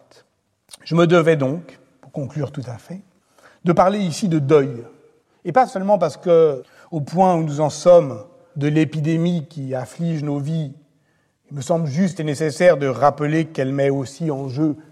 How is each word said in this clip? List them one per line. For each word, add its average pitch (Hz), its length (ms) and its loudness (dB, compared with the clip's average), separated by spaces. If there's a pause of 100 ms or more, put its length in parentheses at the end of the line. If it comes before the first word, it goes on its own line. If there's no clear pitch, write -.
(840)
Je - 120 -4
me 170 100 6
devais 165 300 4
donc, 147 440 -6 (200)
pour - 120 -20
conclure 143 420 -8
tout 135 120 -12
à 117 120 -14
fait, 180 240 -18 (640)
de 175 80 2
parler 190 260 2
ici 185 300 -4
de 165 100 2
deuil. 135 460 2 (580)
Et 175 80 -8
pas 254 160 4
seulement 196 300 0
parce 170 180 0
que, 160 480 2 (280)
au 160 100 -4
point 180 340 2
où 160 80 0
nous 147 160 -4
en 151 100 0
sommes 156 540 4 (320)
de 143 120 -2
l'épidémie 156 800 0
qui 131 280 -10
afflige 151 480 -6
nos 147 160 -4
vies, 151 340 -6 (760)
il 143 80 -12
me 139 40 -10
semble 165 260 -2
juste 160 340 -2
et - 20 -6
nécessaire 156 540 2
de 143 100 -2
rappeler 147 600 0
qu'elle 135 260 -4
met 139 160 0
aussi 139 420 -6
en 135 160 -8
jeu 147 300 -2 (140)